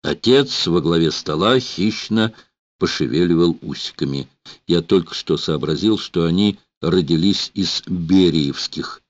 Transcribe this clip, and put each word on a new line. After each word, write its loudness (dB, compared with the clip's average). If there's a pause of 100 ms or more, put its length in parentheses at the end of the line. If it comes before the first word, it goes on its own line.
Отец 0
во 2
главе 2
стола 0
хищно -2 (460)
пошевеливал 0
усиками. -6 (380)
Я 2
только 0
что -4
сообразил, -2
что -2
они 2 (220)
родились 0
из -4
бериевских 0